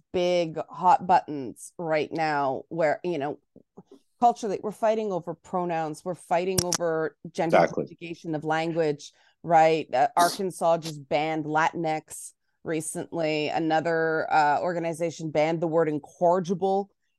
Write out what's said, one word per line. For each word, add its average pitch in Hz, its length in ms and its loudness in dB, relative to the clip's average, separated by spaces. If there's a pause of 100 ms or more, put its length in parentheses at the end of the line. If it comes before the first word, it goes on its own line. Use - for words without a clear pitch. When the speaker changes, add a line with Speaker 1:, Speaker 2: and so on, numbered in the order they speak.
(120)
Speaker 1:
big 175 460 0 (100)
hot 175 380 4
buttons 147 720 0
right 156 340 -2
now 143 560 -2
where, 165 360 0
you 170 140 -2
know, 139 200 -4 (840)
culturally, 240 420 2
we're 214 100 -6
fighting 220 400 0
over 170 220 -4
pronouns. 165 720 -4
We're 180 100 -4
fighting 185 500 -2
over 165 520 -4 (160)
gender 165 240 2
Speaker 2:
Exactly. 175 280 4
Speaker 1:
conjugation 170 500 -12
of 151 100 -6
language, 160 680 -2 (300)
right? 160 500 4
Uh, 135 240 4
Arkansas 175 600 2
just 151 300 -10
banned 156 360 0
Latinx 156 880 -2 (300)
recently. 156 840 -4
Another, 160 840 0
uh, 147 280 4
organization 165 720 -4
banned 160 280 2
the 170 80 0
word 160 200 2
incorrigible 180 1000 0 (280)